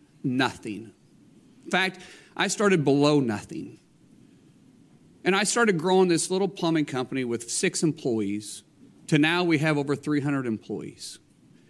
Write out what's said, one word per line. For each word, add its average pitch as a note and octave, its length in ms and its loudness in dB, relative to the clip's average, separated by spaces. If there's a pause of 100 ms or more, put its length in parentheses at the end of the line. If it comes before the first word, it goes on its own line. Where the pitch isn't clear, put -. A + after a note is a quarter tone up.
(240)
nothing. A#2 680 -4 (760)
In - 60 -14
fact, F#3 280 -2 (360)
I G3+ 140 0
started F#3+ 340 2
below C#3+ 360 4
nothing. G#2+ 600 -4 (1400)
And F#3 120 2
I G#3 100 2
started G#3+ 340 2
growing F#3 300 4
this E3 200 0
little F#3+ 180 0
plumbing E3 380 0
company B2+ 380 -4
with A#2 260 -4
six - 320 -2
employees A2 800 -2 (460)
to D#3 100 2
now E3 260 2
we E3 140 2
have D3+ 220 0
over C#3 160 -2
three D3 260 -4
hundred C#3 240 -4
employees. - 720 -8 (520)